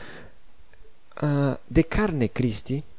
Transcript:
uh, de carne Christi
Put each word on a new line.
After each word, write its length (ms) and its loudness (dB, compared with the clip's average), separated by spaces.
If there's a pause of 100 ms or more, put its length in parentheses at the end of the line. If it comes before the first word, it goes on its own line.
(1200)
uh, 360 4 (100)
de 160 6
carne 500 2
Christi 500 0 (160)